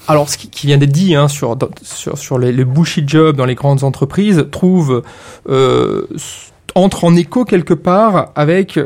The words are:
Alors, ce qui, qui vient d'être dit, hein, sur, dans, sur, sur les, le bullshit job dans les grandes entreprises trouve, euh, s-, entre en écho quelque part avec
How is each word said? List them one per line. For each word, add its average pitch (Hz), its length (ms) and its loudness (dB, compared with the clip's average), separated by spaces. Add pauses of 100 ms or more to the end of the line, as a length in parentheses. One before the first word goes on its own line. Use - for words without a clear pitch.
Alors, 147 200 2
ce - 80 -6
qui, - 140 -16
qui - 160 -8
vient 143 100 4
d'être 143 160 4
dit, 175 220 2
hein, 143 120 2
sur, 131 300 -4
dans, 131 140 -4 (120)
sur, - 360 -10
sur 139 200 -6
les, 123 140 0
le 127 120 0
bullshit 147 440 -2
job 156 260 4
dans 131 120 -2
les 127 80 -2
grandes 135 280 0
entreprises 156 680 0
trouve, 156 520 0 (460)
euh, 123 540 2 (120)
s-, - 380 -16 (220)
entre 185 300 2
en 170 120 6
écho 190 300 0
quelque 180 280 0
part 185 600 0
avec 165 520 0